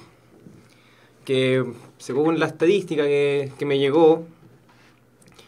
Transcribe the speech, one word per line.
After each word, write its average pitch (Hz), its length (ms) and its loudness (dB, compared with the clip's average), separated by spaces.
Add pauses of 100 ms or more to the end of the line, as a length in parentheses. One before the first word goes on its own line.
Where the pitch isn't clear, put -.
(1200)
Que 131 400 0 (340)
según 151 400 -2
la 151 80 0
estadística 165 560 0
que, 143 560 -2
que 147 80 -6
me 139 120 0
llegó, 156 460 4 (1200)